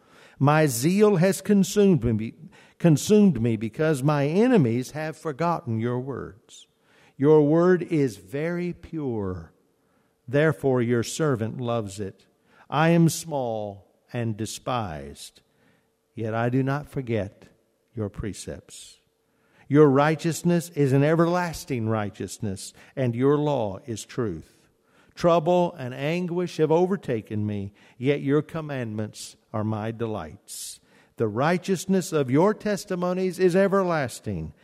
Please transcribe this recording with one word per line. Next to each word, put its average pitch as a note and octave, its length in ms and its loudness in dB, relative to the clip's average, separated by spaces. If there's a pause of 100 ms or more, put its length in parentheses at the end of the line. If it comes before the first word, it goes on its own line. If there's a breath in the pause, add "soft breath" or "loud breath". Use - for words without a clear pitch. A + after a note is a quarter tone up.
(380 soft breath)
My D3+ 280 4
zeal F3+ 520 2
has F3+ 240 2
consumed G3 600 4
me, A2+ 300 -2 (460 soft breath)
consumed E3+ 640 4
me A#2 140 2
because C3 480 -2
my C#3+ 240 2
enemies D#3 640 2
have D#3 240 -10
forgotten D3+ 640 -4
your B2 200 -2
words. G#2+ 680 -14 (480 soft breath)
Your D3+ 280 6
word E3+ 400 4
is C#3 340 0
very E3 560 -6
pure. G#2 800 -8 (760)
Therefore C#3+ 540 2
your A#2 220 0
servant B2+ 580 -4
loves A2 380 -4
it. F#2+ 260 -12 (440 soft breath)
I D#3 200 2
am E3+ 200 6
small A2+ 840 -6 (220)
and A2+ 240 -4
despised, G2+ 1040 -8 (720)
yet A2 180 -6
I A#2 140 0
do C3 160 0
not C#3 240 -4
forget A2+ 640 -6 (440)
your G#2+ 140 -6
precepts. - 880 -12 (720 soft breath)
Your D3 220 8
righteousness D#3+ 800 2
is C#3+ 220 0
an C#3 120 4
everlasting E3 840 0
righteousness, G#2 880 -6 (220 loud breath)
and B2+ 180 0
your C3+ 240 2
law B2+ 480 -2
is A2+ 200 -10
truth. F#2 640 -8 (480 soft breath)
Trouble F3 600 2
and B2 160 -10
anguish E3+ 640 -4
have D#3 140 2
overtaken D3 760 -2
me, G2+ 280 -6 (240 soft breath)
yet C#3+ 240 -2
your C#3+ 200 2
commandments B2 920 -8 (180)
are G#2+ 120 -4
my A2 260 -4
delights. G#2+ 880 -10 (380 soft breath)
The A#2 100 0
righteousness F3 840 -2
of C#3+ 180 0
your F3+ 220 4
testimonies F#3 840 -4
is F3+ 180 4
everlasting. E3 1000 0 (100)